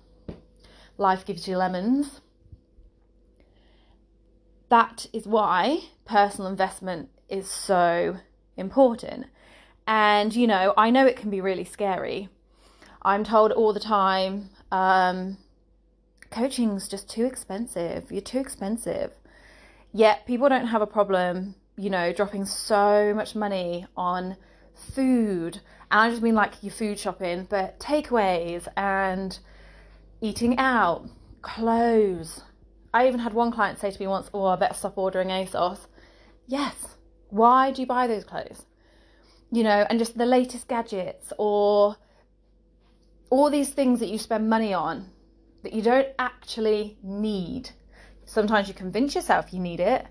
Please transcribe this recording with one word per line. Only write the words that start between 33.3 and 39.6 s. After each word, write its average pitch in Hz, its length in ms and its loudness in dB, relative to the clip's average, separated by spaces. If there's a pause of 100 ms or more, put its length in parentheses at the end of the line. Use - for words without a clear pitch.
one 233 180 0
client 214 280 -2
say 208 100 -4
to 196 100 -12
me 202 60 -6
once, 190 260 -4
"Oh, 196 140 -2
I 185 120 2
better 190 180 0
stop 185 220 -8
ordering 190 320 -2
asos." 185 500 -2 (680)
Yes. 262 300 -6 (540)
Why 247 420 4
do 254 100 -6
you 254 60 -6
buy 254 180 0
those 214 180 -4
clothes? - 440 -14 (840)
You 226 120 2